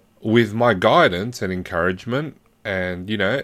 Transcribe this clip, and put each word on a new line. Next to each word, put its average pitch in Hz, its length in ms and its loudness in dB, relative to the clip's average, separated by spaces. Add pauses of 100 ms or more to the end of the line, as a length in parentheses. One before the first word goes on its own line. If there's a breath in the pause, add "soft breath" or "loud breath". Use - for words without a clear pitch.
(220 soft breath)
with 110 320 4
my 117 200 4
guidance 110 680 2
and 92 100 -4
encouragement, 92 840 -4 (280)
and, 92 440 -6
you 107 80 -2
know, 104 280 -2